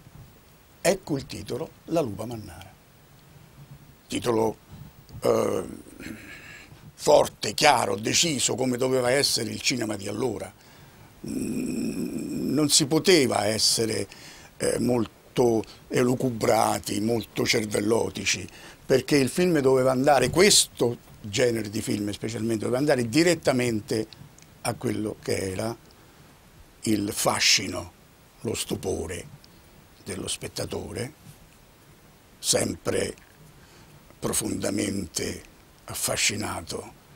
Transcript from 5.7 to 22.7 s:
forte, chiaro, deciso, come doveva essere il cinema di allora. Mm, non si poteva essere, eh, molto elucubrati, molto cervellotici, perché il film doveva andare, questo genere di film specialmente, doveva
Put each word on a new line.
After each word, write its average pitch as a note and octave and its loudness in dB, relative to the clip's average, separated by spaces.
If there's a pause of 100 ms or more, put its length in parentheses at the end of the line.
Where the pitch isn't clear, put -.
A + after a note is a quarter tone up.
forte, - 2
chiaro, A#2 4
deciso, B2 0
come B2+ 0
doveva B2+ 2
essere B2+ 0
il G#2 -8
cinema A#2+ -2
di G2 -8
allora. G#2+ -4 (760)
Mm, - -6
non D3 2
si - 4
poteva C#3+ 4
essere, G#2+ 0 (500)
eh, - 0
molto A#2 0 (260)
elucubrati, A2+ 2
molto A#2 -2
cervellotici, G#2 0 (360)
perché C3+ 2
il C3 4
film F3+ 2
doveva C3 6
andare, C3 4
questo D3+ 4 (240)
genere A2 0
di G#2 -4
film G#2 -2
specialmente, A2+ -4
doveva A#2 0